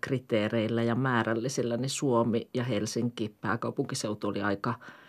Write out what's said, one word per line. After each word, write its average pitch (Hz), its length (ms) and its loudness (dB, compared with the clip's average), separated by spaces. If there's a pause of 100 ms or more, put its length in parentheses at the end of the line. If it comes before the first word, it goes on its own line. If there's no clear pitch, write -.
kriteereillä 113 800 0
ja 117 120 2
määrällisillä, 117 800 0
niin 131 140 -2
Suomi 117 640 2
ja 123 100 0
Helsinki, 117 760 -2
pääkaupunkiseutu, 117 880 -2
oli 101 140 -2
aika 104 320 0 (340)